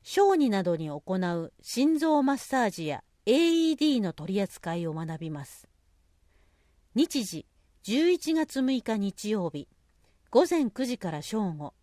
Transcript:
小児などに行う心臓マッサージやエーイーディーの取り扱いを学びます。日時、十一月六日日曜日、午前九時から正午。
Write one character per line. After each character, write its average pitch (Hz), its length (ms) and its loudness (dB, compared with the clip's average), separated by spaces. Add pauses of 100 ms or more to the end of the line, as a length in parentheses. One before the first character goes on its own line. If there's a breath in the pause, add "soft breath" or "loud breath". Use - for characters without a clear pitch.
小 392 360 4
児 277 120 4
な 196 140 0
ど 170 140 0
に 156 120 -6
行 147 160 -10
う 175 560 -2
心 294 360 0
臓 302 260 4
マ 277 120 2
ッ - 20 -8
サ 262 260 -2
ー 208 60 2
ジ 165 180 -6
や 139 160 -6 (220)
エ 220 80 4
ー 330 380 4
イ - 20 0
ー - 20 0
デ 294 100 0
ィ 285 120 4
ー - 20 2
の 190 140 -2
取 185 220 -6
り 202 60 0
扱 175 340 -6
い 170 120 -4
を 156 60 -6
学 160 260 -8
び 160 100 -8
ま 147 140 -8
す。 - 240 -20 (1300)
日 262 300 0
時、 160 200 -12 (380)
十 302 280 2
一 330 220 0
月 302 280 0
六 254 200 0
日 220 160 -4
日 196 320 -4
曜 190 200 -2
日、 143 180 -10 (640)
午 370 180 6
前 302 220 2
九 262 140 -4
時 240 120 -4
か 175 140 -6
ら 147 100 -6
正 208 300 -4
午。 147 320 -10